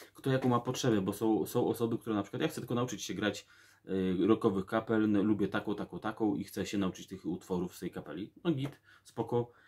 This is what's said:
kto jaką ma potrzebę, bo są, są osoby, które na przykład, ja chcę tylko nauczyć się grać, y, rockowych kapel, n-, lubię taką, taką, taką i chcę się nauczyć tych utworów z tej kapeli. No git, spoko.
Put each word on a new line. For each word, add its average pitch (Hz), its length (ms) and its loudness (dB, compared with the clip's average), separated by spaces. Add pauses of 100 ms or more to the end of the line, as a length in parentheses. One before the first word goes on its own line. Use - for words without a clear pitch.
(140)
kto - 180 -4
jaką 131 180 2
ma 120 100 4
potrzebę, 123 420 2
bo 98 120 0
są, 110 320 2
są - 220 0
osoby, 113 300 0
które 110 180 -4
na 101 60 0
przykład, 123 200 -6
ja 160 60 0
chcę 143 140 -6
tylko 127 140 -4
nauczyć 120 280 -2
się - 100 -6
grać, 98 340 -2 (380)
y, 92 420 2
rockowych 104 380 4
kapel, 110 380 0
n-, 104 200 4
lubię 101 240 2
taką, 101 280 -2
taką, 90 240 -8
taką 104 360 0
i 101 80 -4
chcę 98 220 -6
się 104 120 -4
nauczyć 92 300 -2
tych - 180 -12
utworów 90 500 -4
z - 40 -16
tej 87 120 -8
kapeli. 80 400 -10 (120)
No 175 80 2
git, 139 280 -4 (240)
spoko. - 480 -2 (160)